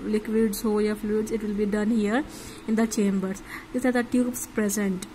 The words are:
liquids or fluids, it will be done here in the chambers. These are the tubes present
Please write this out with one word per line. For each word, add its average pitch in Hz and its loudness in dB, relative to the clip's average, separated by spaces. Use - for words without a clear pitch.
liquids 220 2
or 214 2
fluids, 214 -2
it 214 -2
will 208 -4
be 208 2
done 214 2
here 226 2
in 220 2
the 220 4
chambers. 196 0
These 254 0
are 254 6
the 240 2
tubes 247 0
present 202 -2